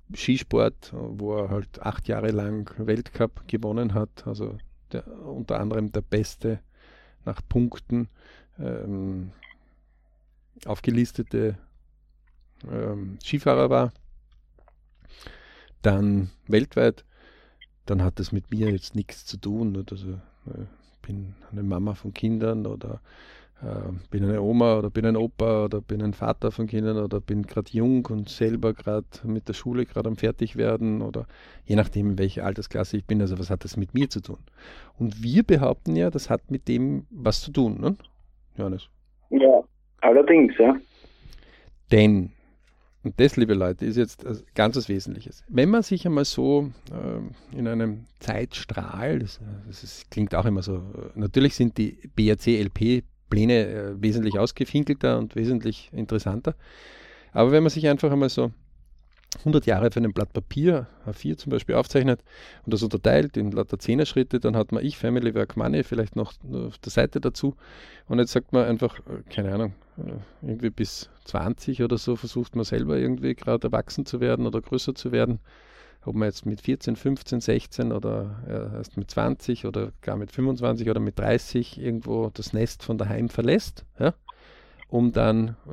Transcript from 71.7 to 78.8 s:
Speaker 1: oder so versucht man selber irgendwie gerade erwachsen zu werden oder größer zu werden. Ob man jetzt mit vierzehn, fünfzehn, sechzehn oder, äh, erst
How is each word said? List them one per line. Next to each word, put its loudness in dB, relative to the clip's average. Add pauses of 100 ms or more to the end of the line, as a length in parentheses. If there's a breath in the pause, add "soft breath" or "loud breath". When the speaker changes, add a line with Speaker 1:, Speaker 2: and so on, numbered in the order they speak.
Speaker 1:
oder 0
so -2
versucht -6
man 0
selber -2
irgendwie -2
gerade -2
erwachsen -4
zu -6
werden 0
oder -4
größer -4
zu -8
werden. 2 (680 soft breath)
Ob -4
man 0
jetzt -8
mit -6
vierzehn, -2
fünfzehn, -4
sechzehn -2
oder, -6
äh, -8
erst -12